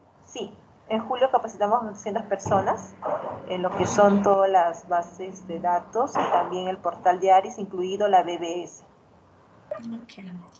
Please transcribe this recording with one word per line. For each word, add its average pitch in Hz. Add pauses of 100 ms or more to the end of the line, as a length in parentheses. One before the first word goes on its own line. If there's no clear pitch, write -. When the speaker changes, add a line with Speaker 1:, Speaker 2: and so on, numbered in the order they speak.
(240)
Speaker 1:
Sí, - (320)
en 220
julio 254
capacitamos 220
a 214
doscientas 208
personas 202 (560)
en 185
lo 180
que 180
son 202
todas 196
las 170
bases 175
de 165
datos 175
y -
también 180
el 185
portal 180
de 190
Aris, 190
incluido 196
la 185
B 170
B 170
S. - (1200)
Speaker 2:
Ok. - (360)